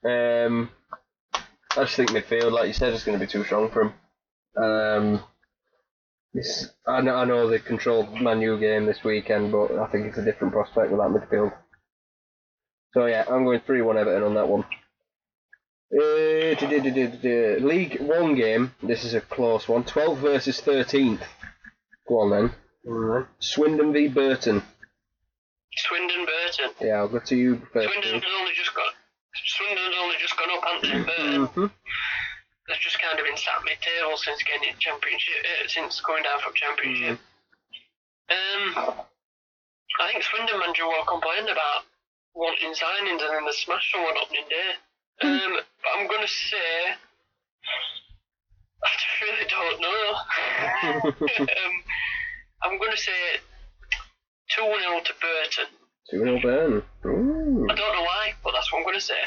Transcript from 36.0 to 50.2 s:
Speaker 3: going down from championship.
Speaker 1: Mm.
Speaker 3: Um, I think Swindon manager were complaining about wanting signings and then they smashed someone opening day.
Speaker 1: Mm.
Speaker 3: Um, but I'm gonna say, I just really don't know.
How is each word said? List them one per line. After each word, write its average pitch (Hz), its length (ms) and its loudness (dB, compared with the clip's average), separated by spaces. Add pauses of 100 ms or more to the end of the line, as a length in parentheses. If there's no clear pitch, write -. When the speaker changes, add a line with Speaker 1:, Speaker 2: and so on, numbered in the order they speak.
Speaker 3:
going 156 240 -2
down 143 160 0
from 139 140 -6
championship. 135 640 -2 (1080)
Speaker 1:
Mm. 196 500 -2
Speaker 3:
Um, - 300 -4 (920)
I 175 100 0
think 214 140 -2
Swindon 220 340 -2
manager 170 280 -2
were 165 200 0
complaining 175 460 -2
about 151 340 -2 (480)
wanting 165 400 -2
signings 170 480 -2
and 151 100 -2
then 156 140 -2
they 151 60 -2
smashed - 400 -2
someone 165 260 -2
opening - 320 -4
day. 175 200 -2 (520)
Speaker 1:
Mm. 262 220 2
Speaker 3:
Um, 190 120 -2
but - 380 -6
I'm 196 140 -4
gonna 208 180 -2
say, 175 680 -4 (1900)
I - 160 2
just - 240 -2
really - 240 -4
don't 160 380 -2
know. 196 180 0 (1120)